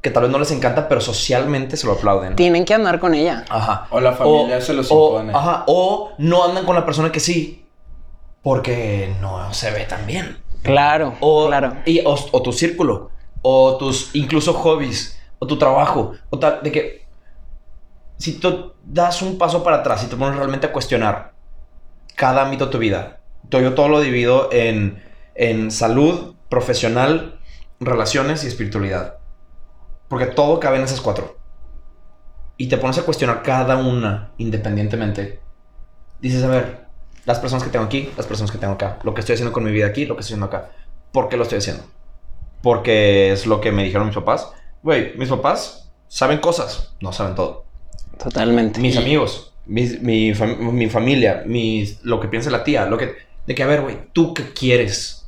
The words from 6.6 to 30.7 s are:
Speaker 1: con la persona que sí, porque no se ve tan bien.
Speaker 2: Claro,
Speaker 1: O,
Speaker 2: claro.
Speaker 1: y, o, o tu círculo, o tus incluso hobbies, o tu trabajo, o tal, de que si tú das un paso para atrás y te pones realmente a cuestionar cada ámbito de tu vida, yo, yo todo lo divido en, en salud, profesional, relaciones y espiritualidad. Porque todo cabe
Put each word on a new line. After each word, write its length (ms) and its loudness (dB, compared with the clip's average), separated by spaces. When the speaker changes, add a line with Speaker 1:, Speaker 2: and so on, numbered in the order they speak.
Speaker 1:
con 100 2
la 120 2
persona 260 0
que 80 -2
sí, 460 -2
porque 760 0
no 320 -6
se 180 -4
ve 140 -4
tan 220 -6
bien. 320 -6
Speaker 2:
Claro, 580 4
Speaker 1:
O, 280 6
Speaker 2:
claro. 360 0
Speaker 1:
y, 200 4
o, 120 4
o 100 4
tu 100 -2
círculo, 580 0
o 340 6
tus 380 -4
incluso 400 2
hobbies, 680 0
o 80 -6
tu 120 -2
trabajo, 540 4
o 80 -4
tal, 240 2
de 100 -4
que 300 -4
si 180 -6
tú 380 -2
das 380 2
un 160 -4
paso 240 2
para 160 4
atrás 260 -2
y 20 -8
te 100 -8
pones 200 0
realmente 300 -2
a 60 -4
cuestionar 600 -2
cada 260 2
ámbito 240 -2
de 60 -6
tu 60 -2
vida, 420 -2
yo, 100 4
yo 140 2
todo 140 4
lo 120 6
divido 520 2
en, 500 0
en 340 0
salud, 640 2
profesional, 920 0
relaciones 640 0
y 40 -6
espiritualidad. 680 -4
Porque 200 -2
todo 340 2
cabe 160 2